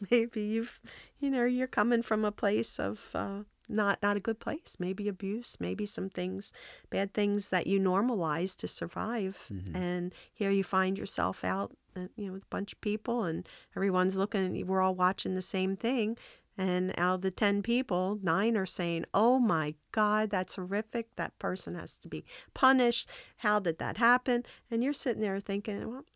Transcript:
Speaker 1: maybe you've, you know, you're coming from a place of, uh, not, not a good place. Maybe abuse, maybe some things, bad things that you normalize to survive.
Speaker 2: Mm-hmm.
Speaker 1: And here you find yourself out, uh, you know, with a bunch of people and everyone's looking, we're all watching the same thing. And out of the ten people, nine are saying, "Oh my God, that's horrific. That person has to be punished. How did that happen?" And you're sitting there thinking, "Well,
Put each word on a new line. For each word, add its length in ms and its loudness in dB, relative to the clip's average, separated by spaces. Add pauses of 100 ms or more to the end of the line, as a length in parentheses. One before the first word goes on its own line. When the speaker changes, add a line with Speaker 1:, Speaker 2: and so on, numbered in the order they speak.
Speaker 1:
maybe 320 2
you've, 380 -2 (400)
you 100 0
know, 160 2
you're 220 2
coming 340 4
from 240 0
a 60 0
place 480 0
of, 340 -4
uh, 300 -4 (260)
not, 320 0
not 160 2
a 40 -4
good 180 -2
place. 400 -6
Maybe 280 -2
abuse, 520 -4
maybe 260 -2
some 240 -4
things, 420 -6 (380)
bad 240 -2
things 360 2
that 180 0
you 120 4
normalize 800 2
to 100 -6
survive. 840 -4
Speaker 2:
Mm-hmm. 240 -6
Speaker 1:
And 380 -2 (200)
here 180 0
you 120 4
find 340 2
yourself 460 -2
out, 280 -2 (240)
uh, 200 -6
you 120 -6
know, 60 -6
with 100 -10
a 60 -20
bunch 240 -4
of 80 -20
people 420 0
and 240 -2 (280)
everyone's 420 2
looking, 500 0
we're 140 2
all 140 2
watching 400 0
the 60 -2
same 340 0
thing. 420 0 (380)
And 440 0
out 160 2
of 60 -4
the 100 0
ten 320 2
people, 580 0
nine 340 2
are 120 0
saying, 440 -2
"Oh 280 6
my 340 2 (180)
God, 380 2
that's 260 -2
horrific. 600 -4
That 240 -6
person 340 -4
has 240 -10
to 100 -16
be 180 -8 (280)
punished. 560 4 (280)
How 220 2
did 200 0
that 180 -4
happen?" 460 4 (260)
And 140 0
you're 100 0
sitting 300 -2
there 160 0
thinking, 500 -4
"Well, 160 -10 (100)